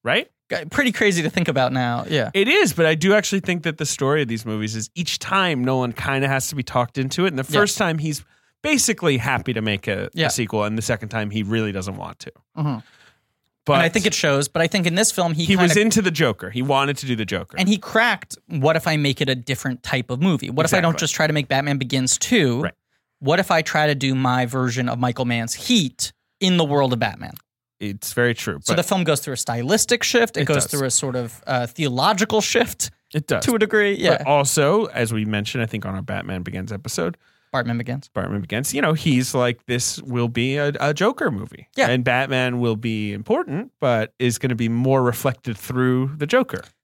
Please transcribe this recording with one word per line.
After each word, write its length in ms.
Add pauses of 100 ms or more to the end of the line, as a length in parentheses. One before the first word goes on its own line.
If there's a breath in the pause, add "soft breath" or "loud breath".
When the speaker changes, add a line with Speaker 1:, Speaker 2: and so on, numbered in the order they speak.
Speaker 1:
Right? 260 (220)
Speaker 2:
G-, 140
pretty 260
crazy 300
to 80
think 180
about 240
now. 380
Yeah. 240
Speaker 1:
It 160
is, 240
but 120
I 100
do 180
actually 260
think 240
that 140
the 80
story 380
of 40
these 180
movies 300
is 200
each 240
time 440
Nolan 300
kinda 340
has 220
to 60
be 80
talked 340
into 260
it. 60
And 100
the 100
Speaker 2:
Yeah. 120
Speaker 1:
first 160
time 220
he's 260 (360)
basically 580
happy 340
to 80
make 260
a, 260
Speaker 2:
Yeah. 140
Speaker 1:
a 20
sequel, 360
and 120
the 40
second 260
time 220
he 140
really 280
doesn't 240
want 240
to. 120 (260)
Speaker 2:
Mm-hmm. 220 (840 soft breath)
Speaker 1:
But 80
Speaker 2:
And 100
I 60
think 180
it 80
shows, 320
but 160
I 40
think 200
in 80
this 160
film 220
he 120
Speaker 1:
he 100
was 180
Speaker 2:
kinda 100
Speaker 1:
into 180
the 100
Joker. 380
He 140
wanted 340
to 80
do 100
the 100
Joker. 320
Speaker 2:
And 120
he 80
cracked, 580 (120)
"What 280
if 120
I 100
make 240
it 80
a 60
different 480
type 260
of 120
movie? 280
What 160
if 80
I 80
don't 140
Speaker 1:
Exactly. 80
Speaker 2:
just 120
try 120
to 60
make 140
Batman 300
Begins 400
two? 460
Speaker 1:
Right. 100 (460)
Speaker 2:
What 200
if 120
I 100
try 240
to 100
do 200
my 320
version 420
of 80
Michael 280
Mann's 280
Heat 600 (260)
in 180
the 80
world 280
of 60
Batman?" 340 (460)
Speaker 1:
It's 340
very 200
true. 300
Speaker 2:
So 100
Speaker 1:
But 40
Speaker 2:
the 100
film 160
goes 160
through 160
a 20
stylistic 680
shift. 320
It 60
Speaker 1:
It 40
Speaker 2:
goes 180
Speaker 1:
does. 80
Speaker 2:
through 160
a 40
sort 240
of, 300
uh, 220
theological 760
shift 480 (240)
Speaker 1:
It 140
does. 180
Speaker 2:
to 100
a 40
degree. 340
Yeah. 240
Speaker 1:
But 100
also, 580
as 280
we 120
mentioned, 380
I 40
think 180
on 100
our 60
Batman 420
Begins 300
episode, 440 (340)
Speaker 2:
Batman 280
Begins. 340
Speaker 1:
Batman 280
Begins, 340
you 60
know, 120
he's 400
like, 320
"This 380
will 240
be 300
a, 220
a 140
Joker 380
movie." 440
Speaker 2:
Yeah. 140
Speaker 1:
And 140
Batman 560
will 160
be 360
important, 600 (100)
but 380
is 180
gonna 180
be 140
more 320
reflected 560
through 600
the 100
Joker. 360 (200)